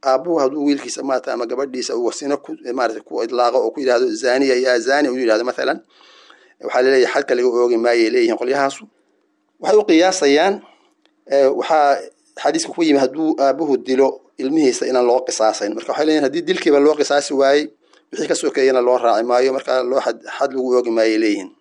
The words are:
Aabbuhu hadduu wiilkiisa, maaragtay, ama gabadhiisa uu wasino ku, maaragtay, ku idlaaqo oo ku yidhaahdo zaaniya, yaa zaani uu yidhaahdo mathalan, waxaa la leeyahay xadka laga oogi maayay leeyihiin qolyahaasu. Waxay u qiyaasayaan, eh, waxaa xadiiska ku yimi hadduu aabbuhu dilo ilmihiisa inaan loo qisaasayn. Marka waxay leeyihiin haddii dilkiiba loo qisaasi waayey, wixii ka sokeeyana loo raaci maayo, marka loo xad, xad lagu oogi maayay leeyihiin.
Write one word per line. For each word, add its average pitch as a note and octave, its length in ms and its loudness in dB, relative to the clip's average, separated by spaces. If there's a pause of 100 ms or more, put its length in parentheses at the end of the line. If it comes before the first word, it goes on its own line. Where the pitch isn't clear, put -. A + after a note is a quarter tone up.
Aabbuhu D3+ 380 0
hadduu C#3+ 240 0
wiilkiisa, C#3 380 -2
maaragtay, C3 320 -4
ama A#2+ 120 -6
gabadhiisa B2+ 500 -6
uu A#2+ 100 -2
wasino C#3+ 320 -4
ku, D#3 180 -12 (160)
maaragtay, A#2 320 -4
ku - 180 -8
idlaaqo A#2+ 380 0
oo A2+ 100 -2
ku - 100 -12
yidhaahdo B2+ 280 0
zaaniya, B2+ 480 0
yaa B2 220 2
zaani C3+ 300 0
uu B2+ 120 -4
yidhaahdo A2+ 240 0
mathalan, B2+ 340 -4 (840)
waxaa - 220 -2
la C3 80 4
leeyahay C3 220 2
xadka C#3+ 220 -2
laga B2 140 2
oogi A#2+ 280 2
maayay A#2 340 2
leeyihiin A#2 300 2
qolyahaasu. C#3 420 -4 (800)
Waxay F#3+ 160 4
u G#3 60 2
qiyaasayaan, E3+ 720 2 (720)
eh, C#3 260 4
waxaa C#3+ 480 2 (400)
xadiiska D#3 320 -2
ku E3+ 100 -2
yimi D3 160 4
hadduu D#3 400 0
aabbuhu C#3 380 0
dilo B2+ 320 2 (300)
ilmihiisa C3+ 500 0
inaan B2+ 180 2
loo A#2+ 140 4
qisaasayn. G#2+ 540 -2
Marka A#2 180 -8
waxay D3 140 0
leeyihiin D#3 180 2
haddii C#3 240 -2
dilkiiba E3+ 320 2
loo D3+ 160 4
qisaasi C#3+ 400 0
waayey, C#3 280 2 (480)
wixii D#3 160 -6
ka E3 60 0
sokeeyana C3+ 460 0
loo B2 160 2
raaci A#2 320 2
maayo, B2+ 240 2
marka C3 320 -2
loo C3 160 0
xad, A#2 240 -4
xad - 280 -4
lagu B2+ 220 -4
oogi A#2+ 160 2
maayay A2+ 300 2
leeyihiin. G#2 300 -2 (100)